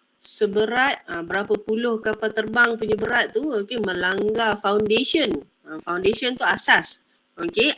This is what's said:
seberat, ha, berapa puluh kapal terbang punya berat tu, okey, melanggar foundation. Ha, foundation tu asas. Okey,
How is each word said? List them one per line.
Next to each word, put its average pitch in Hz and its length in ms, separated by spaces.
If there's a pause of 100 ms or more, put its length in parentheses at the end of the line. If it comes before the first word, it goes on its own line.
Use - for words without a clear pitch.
(220)
seberat, 220 880
ha, 170 160
berapa 202 320
puluh 220 400
kapal 220 320
terbang 220 480
punya 214 160
berat 214 400
tu, 240 80
okey, 233 400
melanggar 202 800
foundation. 214 680 (340)
Ha, 156 160
foundation 214 560
tu 226 80
asas. - 560 (340)
Okey, 196 420